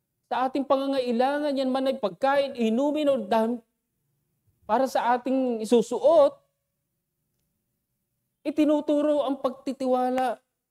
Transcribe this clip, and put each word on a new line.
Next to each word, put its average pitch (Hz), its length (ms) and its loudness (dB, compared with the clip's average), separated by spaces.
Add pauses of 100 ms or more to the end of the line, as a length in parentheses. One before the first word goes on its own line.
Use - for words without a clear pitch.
(260)
Sa 247 240 -4
ating 269 160 -4
pangangailangan, 269 880 0
yan 262 160 -2
man 262 160 -2
ay 269 140 -2
pagkain, 269 580 -2
inumin 277 540 0
o 269 40 2 (120)
dam-, 226 340 0 (1040)
para 240 240 0
sa 233 240 0
ating 254 480 -2
isusuot, 226 720 4 (2000)
itinuturo 294 800 0
ang 269 160 -2
pagtitiwala 254 1040 -4 (300)